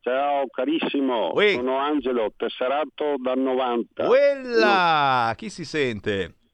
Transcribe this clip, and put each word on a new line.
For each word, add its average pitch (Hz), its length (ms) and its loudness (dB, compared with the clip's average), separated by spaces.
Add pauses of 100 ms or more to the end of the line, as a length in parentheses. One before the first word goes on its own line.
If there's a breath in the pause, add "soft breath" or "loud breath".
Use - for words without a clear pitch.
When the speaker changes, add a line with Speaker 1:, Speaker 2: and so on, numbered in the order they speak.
Speaker 1:
Ciao, 139 460 0
carissimo. 131 840 -2
Speaker 2:
Ui. 202 180 4
Speaker 1:
Sono 131 260 -2
Angelo, 131 580 -2
tesserato 143 800 -4
dal 127 220 -2
novanta. 127 640 -2
Speaker 2:
Quella! 208 1200 4
Speaker 1:
No. 113 80 -2
Speaker 2:
Chi 220 140 -12
si 170 160 -10
sente? 107 720 -2 (180)